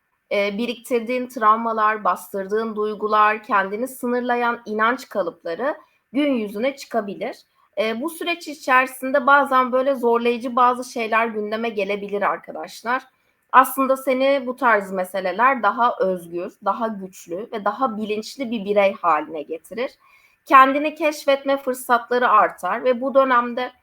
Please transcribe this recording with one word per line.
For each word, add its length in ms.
e, 260
biriktirdiğin 720
travmalar, 760
bastırdığın 720
duygular, 680
kendini 460
sınırlayan 800
inanç 420
kalıpları 680
gün 220
yüzüne 420
çıkabilir. 600
E, 220
bu 100
süreç 380
içerisinde 760
bazen 460
böyle 220
zorlayıcı 640
bazı 360
şeyler 340
gündeme 420
gelebilir 540
arkadaşlar. 800
Aslında 440
seni 500
bu 100
tarz 340
meseleler 720
daha 360
özgür, 540
daha 240
güçlü 640
ve 120
daha 320
bilinçli 540
bir 140
birey 280
haline 500
getirir. 480
Kendini 500
keşfetme 640
fırsatları 720
artar 560
ve 160
bu 140
dönemde 580